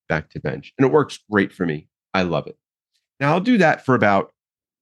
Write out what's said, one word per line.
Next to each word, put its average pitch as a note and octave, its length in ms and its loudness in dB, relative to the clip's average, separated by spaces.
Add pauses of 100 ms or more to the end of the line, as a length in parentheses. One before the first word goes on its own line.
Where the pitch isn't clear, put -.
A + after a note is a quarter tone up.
back D#2+ 220 -4
to D2+ 100 -14
bench. - 380 -8
And C3+ 80 4
it C3 60 0
works D3 260 0 (120)
great G#2 220 0
for F#2 120 -6
me. D2+ 240 -6 (240)
I F#2+ 100 0
love E2 240 -4
it. - 120 -20 (600)
Now, C#3+ 140 0
I'll F3+ 80 0
do A#3 180 2
that D#3 260 2
for B2+ 100 2
about G2+ 380 2 (500)